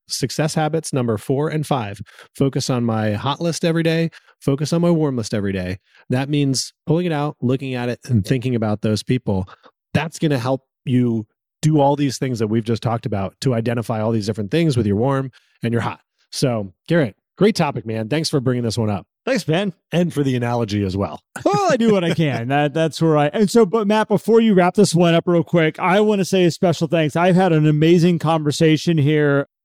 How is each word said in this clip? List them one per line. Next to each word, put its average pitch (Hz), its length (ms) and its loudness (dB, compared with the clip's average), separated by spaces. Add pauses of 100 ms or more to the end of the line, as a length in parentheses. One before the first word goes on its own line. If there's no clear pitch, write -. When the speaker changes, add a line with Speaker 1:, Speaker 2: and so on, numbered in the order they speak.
Speaker 1:
success - 460 -4
habits 156 400 -4
number 120 240 -2
four 143 320 -4
and 151 180 -4
five. 107 340 -4 (340)
Focus 139 340 -2
on 120 160 0
my 110 280 0
hot 135 280 -4
list 170 240 -4
every 165 180 0
day, 165 260 0 (300)
focus 139 340 -2
on 170 80 2
my 175 100 4
warm 151 260 0
list 110 160 -6
every 101 180 -2
day. 92 280 -6 (300)
That 131 200 -2
means 143 440 -2 (120)
pulling 170 200 0
it 170 60 -2
out, 147 300 -4
looking 131 340 -2
at 123 140 -4
it, 117 160 -6
and 110 200 0
thinking 127 300 -2
about 107 260 -2
those 107 220 0
people. 104 460 -2 (440)
That's 156 240 -4
gonna 143 220 0
help 131 220 -2 (240)
you 123 420 0 (340)
do 156 200 4
all 139 140 2
these 139 220 -2
things 131 220 -4
that 110 80 -2
we've 113 160 0
just 113 200 -4
talked 113 220 -4
about 98 360 -6
to 135 120 0
identify 113 460 -4
all 110 120 -2
these 107 160 -2
different 107 240 -6
things 156 260 0
with 110 100 2
your 101 80 2
warm 135 360 -2 (320)
and 117 100 -2
your 117 80 0
hot. 92 180 -6 (320)
So, 110 420 -2 (140)
Garrett, 151 280 0 (220)
great 214 180 4
topic, 143 300 -2
man. 110 240 -4
Thanks 156 200 -2
for 151 100 0
bringing 123 240 -2
this 113 140 -4
one 110 120 0
up. 101 180 -4 (180)
Speaker 2:
Thanks, 254 180 -2
Ben. 180 300 -2 (180)
Speaker 1:
And 170 220 0
for 147 100 0
the 131 140 0
analogy 117 480 -2
as 92 100 -2
well. 98 320 -4
<laughs> - 160 -12
Speaker 2:
Well, 392 280 2
I 269 60 2
do 220 140 2
what 190 120 2
I 170 100 0
can. 127 360 -2
That, 143 240 0
that's 160 280 -2
where 160 160 2
I, 147 100 2
and 214 240 0
so, 233 140 4
but 208 220 -2
Matt, 214 200 2
before 214 340 2
you 226 120 4
wrap 180 220 4
this 202 200 4
one 170 180 4
up 170 140 2
real 170 160 2
quick, 160 360 0
I 185 220 2
wanna 208 240 2
say 190 200 2
a 165 60 4
special 170 360 0
thanks. 156 280 0
I've 170 200 4
had 185 180 4
an 151 140 4
amazing 165 520 4
conversation 160 800 2
here 143 500 2 (180)